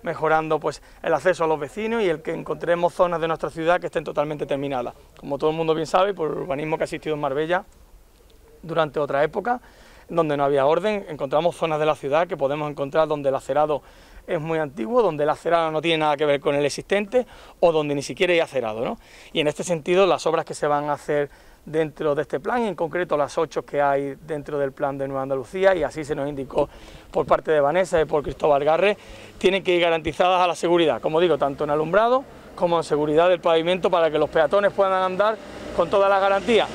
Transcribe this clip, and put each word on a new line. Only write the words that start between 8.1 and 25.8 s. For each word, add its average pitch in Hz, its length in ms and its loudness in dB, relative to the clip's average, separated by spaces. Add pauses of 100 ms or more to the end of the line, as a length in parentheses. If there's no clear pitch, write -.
durante 160 380 -2
otra 143 240 0
época, 208 380 -4 (480)
donde 165 260 0
no 143 80 0
había 139 220 2
orden, 196 420 0
encontramos 151 480 -2
zonas 156 240 -2
de 156 60 0
la 151 100 2
ciudad 156 320 0
que 185 80 -6
podemos 147 340 -2
encontrar 147 380 -2
donde 147 220 -2
el 135 60 0
acerado 143 460 0 (460)
es 180 120 -4
muy 160 200 -4
antiguo, 220 420 -2
donde 151 220 0
el 147 60 2
acerado 165 420 0
no 156 100 -2
tiene 160 180 0
nada 151 180 2
que 151 80 0
ver 143 140 2
con 143 140 0
el 143 120 2
existente 202 600 -2 (340)
o 170 120 6
donde 151 240 0
ni 139 80 -4
siquiera 175 300 0
hay 170 60 4
acerado, 120 440 0
¿no? 220 140 -4 (360)
Y 170 60 0
en 147 80 2
este 151 160 -4
sentido, 180 420 2
las 151 220 0
obras 160 180 0
que 160 80 -12
se 151 140 -4
van 147 220 0
a 147 40 0
hacer 147 360 -2 (360)
dentro 151 500 -2
de 143 80 -2
este 143 160 -6
plan, 233 240 -2
en 190 120 -4
concreto 165 400 -2
las 143 220 -2
ocho 160 260 -4
que 143 180 -2
hay 139 340 0 (100)
dentro 151 320 -8
del 139 140 -2
plan 139 260 -4
de 135 100 -6
Nueva 135 160 -4
Andalucía, 185 520 2
y 156 80 -2